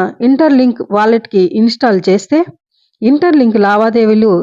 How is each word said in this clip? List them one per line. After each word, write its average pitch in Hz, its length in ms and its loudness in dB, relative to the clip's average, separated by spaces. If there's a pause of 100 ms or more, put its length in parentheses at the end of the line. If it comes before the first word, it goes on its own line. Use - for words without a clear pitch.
(300)
ఇంటర్లింక్ 262 520 0 (160)
వాలెట్కి 220 460 0 (160)
ఇన్‌స్టాల్ 226 500 0
చేస్తే, 214 300 0 (680)
ఇంటర్లింక్ 285 560 2
లావాదేవీలు 214 680 0 (120)